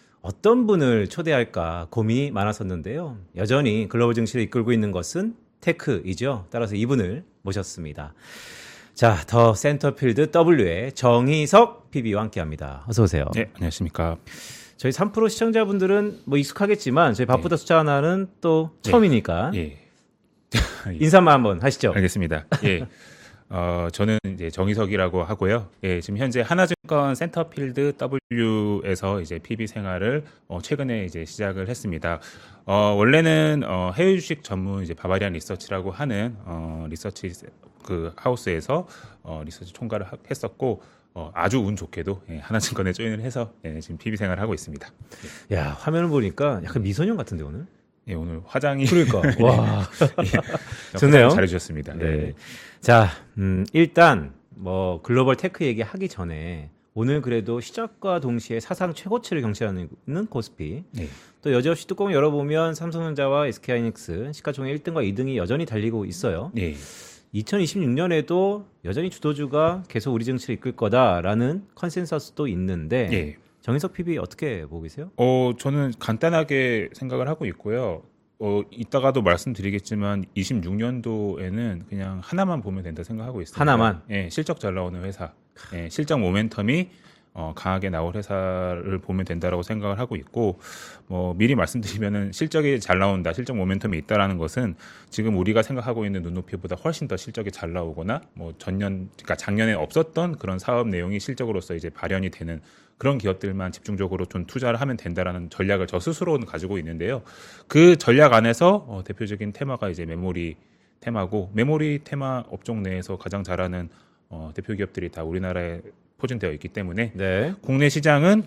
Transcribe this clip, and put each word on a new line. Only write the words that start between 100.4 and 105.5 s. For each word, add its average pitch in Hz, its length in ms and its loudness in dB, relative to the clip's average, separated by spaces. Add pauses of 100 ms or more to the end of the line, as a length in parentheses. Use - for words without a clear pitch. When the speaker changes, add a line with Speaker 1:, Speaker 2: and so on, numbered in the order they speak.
Speaker 2:
사업 120 280 0
내용이 95 320 -2
실적으로서 113 540 -6
이제 85 160 -8
발현이 95 400 -4
되는 82 320 -10 (360)
그런 135 200 0
기업들만 95 560 -4
집중적으로 95 520 -4
좀 87 200 -8
투자를 120 340 -2
하면 135 160 -2
된다라는 90 540 -6
전략을 95 380 0